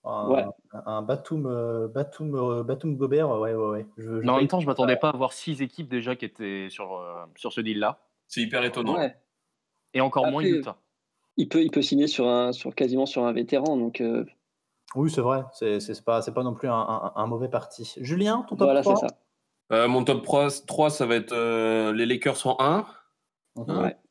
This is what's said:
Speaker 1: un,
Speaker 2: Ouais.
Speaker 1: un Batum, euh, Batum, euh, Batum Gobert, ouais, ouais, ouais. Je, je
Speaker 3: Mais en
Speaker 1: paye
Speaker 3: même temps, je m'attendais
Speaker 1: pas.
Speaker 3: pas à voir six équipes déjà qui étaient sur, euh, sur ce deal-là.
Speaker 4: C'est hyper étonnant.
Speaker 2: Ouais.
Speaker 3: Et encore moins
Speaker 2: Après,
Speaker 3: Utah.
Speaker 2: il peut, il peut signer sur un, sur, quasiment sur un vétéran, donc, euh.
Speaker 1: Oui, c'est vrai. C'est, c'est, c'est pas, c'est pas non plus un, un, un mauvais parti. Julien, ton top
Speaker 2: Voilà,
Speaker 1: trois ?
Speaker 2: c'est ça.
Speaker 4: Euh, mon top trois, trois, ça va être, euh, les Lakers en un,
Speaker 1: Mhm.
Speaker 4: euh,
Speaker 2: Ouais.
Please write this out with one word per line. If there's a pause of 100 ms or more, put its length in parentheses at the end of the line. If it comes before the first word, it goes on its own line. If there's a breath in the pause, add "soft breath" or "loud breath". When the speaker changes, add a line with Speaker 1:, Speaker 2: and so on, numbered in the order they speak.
Speaker 1:
un,
Speaker 2:
Ouais. (420)
Speaker 1:
un
Batum,
euh,
Batum,
euh,
Batum
Gobert, (100)
ouais,
ouais,
ouais. (120)
Je,
je
Speaker 3:
Mais
en
Speaker 1:
paye
Speaker 3:
même
temps,
je
m'attendais
Speaker 1:
pas.
Speaker 3:
pas
à
voir
six
équipes
déjà
qui
étaient
sur,
euh, (220)
sur
ce
deal-là. (280)
Speaker 4:
C'est
hyper
étonnant.
Speaker 2:
Ouais. (760)
Speaker 3:
Et
encore
moins
Speaker 2:
Après,
Speaker 3:
Utah. (580)
Speaker 2:
il
peut,
il
peut
signer
sur
un,
sur,
quasiment
sur
un
vétéran,
donc,
euh. (720)
Speaker 1:
Oui,
c'est
vrai. (100)
C'est,
c'est,
c'est
pas,
c'est
pas
non
plus
un,
un,
un
mauvais
parti.
Julien, (100)
ton
top
Speaker 2:
Voilà,
Speaker 1:
trois ?
Speaker 2:
c'est
ça. (580)
Speaker 4:
Euh,
mon
top
trois, (180)
trois,
ça
va
être,
euh,
les
Lakers
en
un, (680 loud breath)
Speaker 1:
Mhm.
Speaker 4:
euh,
Speaker 2:
Ouais. (140)